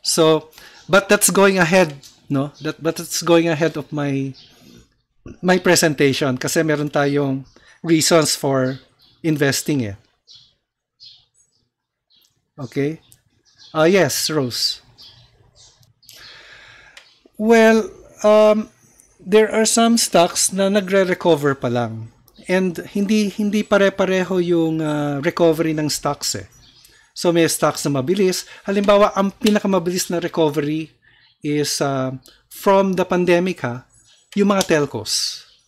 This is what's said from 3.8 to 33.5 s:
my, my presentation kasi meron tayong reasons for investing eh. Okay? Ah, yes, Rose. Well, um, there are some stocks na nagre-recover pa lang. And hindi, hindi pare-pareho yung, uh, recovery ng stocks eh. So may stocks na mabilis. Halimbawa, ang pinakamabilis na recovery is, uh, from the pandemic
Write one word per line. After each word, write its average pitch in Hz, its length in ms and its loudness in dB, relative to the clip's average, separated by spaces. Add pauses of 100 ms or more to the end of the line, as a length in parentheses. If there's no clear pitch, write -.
my, 139 400 -4 (1120)
my 185 160 2
presentation 147 800 0
kasi 160 240 -2
meron 147 240 -2
tayong 143 560 -2 (400)
reasons 160 480 2
for 131 480 -2 (400)
investing 143 640 -2
eh. 98 160 -10 (2500)
Okay? 143 480 -8 (720)
Ah, 156 80 4
yes, 170 480 2
Rose. 131 480 -4 (2500)
Well, 220 560 4 (320)
um, 214 480 4 (480)
there 208 320 2
are 214 160 0
some 233 320 2
stocks - 560 0
na 196 160 0
nagre-recover 180 880 2
pa 127 80 -4
lang. 113 400 -4 (400)
And 180 320 -2 (160)
hindi, 202 320 0
hindi 208 320 -2
pare-pareho 190 800 0
yung, 165 400 0
uh, 147 400 -4
recovery 160 560 0
ng 151 160 -4
stocks - 400 -6
eh. 98 160 -12 (680)
So 175 160 0
may 165 160 2
stocks 151 320 -2
na 143 160 -2
mabilis. 180 480 -2 (160)
Halimbawa, 202 560 2
ang 196 160 -2
pinakamabilis 190 720 -2
na 170 160 -4
recovery 156 720 -2 (480)
is, 147 400 -4
uh, 131 320 -4 (320)
from 196 480 0
the 175 80 -2
pandemic 180 640 0